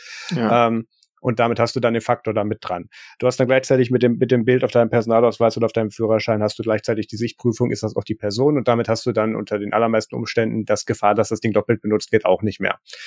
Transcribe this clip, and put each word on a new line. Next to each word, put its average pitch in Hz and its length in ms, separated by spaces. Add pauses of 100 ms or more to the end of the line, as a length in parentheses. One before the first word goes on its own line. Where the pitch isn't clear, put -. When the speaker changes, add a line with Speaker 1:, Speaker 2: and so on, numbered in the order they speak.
(300)
Speaker 1:
Ja. 117 380
Speaker 2:
Ähm, 113 200 (360)
und 120 160
damit 117 200
hast 117 160
du 131 40
dann 117 140
den 117 80
Faktor 117 320
da 104 100
mit 101 180
dran. 87 280 (300)
Du 123 80
hast 127 120
dann 131 60
gleichzeitig 131 460
mit 120 100
dem, 123 160
mit 123 140
dem 120 120
Bild 127 200
auf 120 80
deinem 117 180
Personalausweis 113 640
oder 117 120
auf - 40
deinem 110 200
Führerschein 110 500
hast 107 160
du 113 60
gleichzeitig 110 420
die - 100
Sichtprüfung, 120 540
ist 113 140
das 107 120
auch 104 80
die 107 120
Person? 123 420
Und 117 100
damit 117 220
hast 110 160
du 123 60
dann 107 240
unter 107 240
den 104 120
allermeisten 113 440
Umständen 113 500
das - 220
Gefahr, 104 260
dass 104 160
das 110 100
Ding 110 140
doppelt 113 260
benutzt 107 320
wird, 110 140
auch 92 160
nicht 104 180
mehr. 95 200 (280)